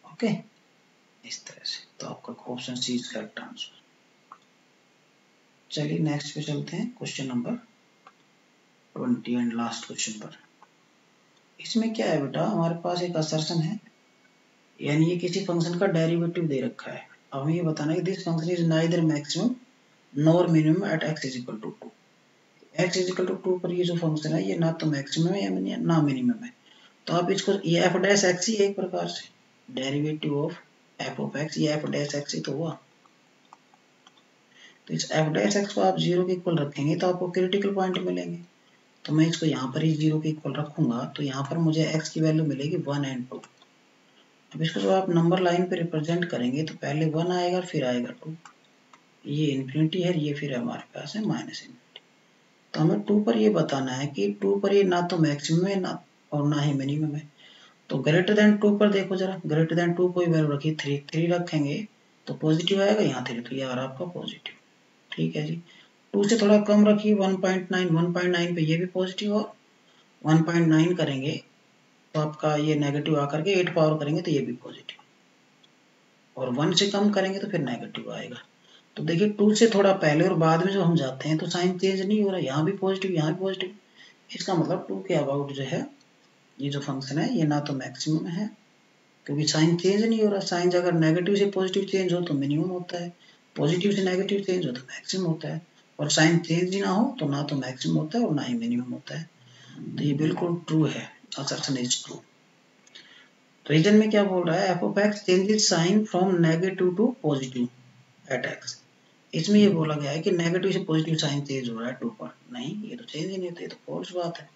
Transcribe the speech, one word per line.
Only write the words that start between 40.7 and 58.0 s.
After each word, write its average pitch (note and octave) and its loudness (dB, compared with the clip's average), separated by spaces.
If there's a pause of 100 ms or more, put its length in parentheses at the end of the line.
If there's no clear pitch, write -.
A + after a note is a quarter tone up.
तो D3 -4
यहाँ C#3 -4
पर E3 -4
मुझे D#3 2
x D#3 -2
की D#3+ -4
वैल्यू D#3+ 2
मिलेगी C#3+ -2 (100)
वन C#3 -2
and B2 -8
टू। - -12 (1120)
अब D#3 -6
इसको E3 -2
जब G3 2
आप F#3+ 2
नंबर E3+ 4
लाइन F3+ 2
पे F3+ 0
रिप्रेजेंट E3+ -2
करेंगे B2+ -2
तो - -6
पहले D3+ -2
वन E3+ 0
आएगा F3+ 0
फिर C#3+ -2
आएगा B2 -2
टू, D#3+ -14 (880)
ये D3+ 0
इन्फिनिटी D3+ 0
है, E3+ 2
ये D3 -2
फिर C#3 -6
हमारे A#2 -6 (100)
पास - -12
है G#3+ -4
माइनस - -4
इन्फिनिटी। - -20 (720)
तो D#3 0
हमें G3+ 4
टू G#3 2
पर A3+ 2
ये G#3+ 4
बताना C#3 0
है C3+ -4
कि G2+ -2 (100)
टू G3+ 2
पर G3+ 2
ये G3 6
ना F3 2
तो F3 -2
मैक्सिमम D#3+ 2
है G3 0
ना, - -6 (300)
और D3 0
ना D3 2
ही D3 2
मिनिमम C#3+ -2
है। - -10 (600)
तो - -2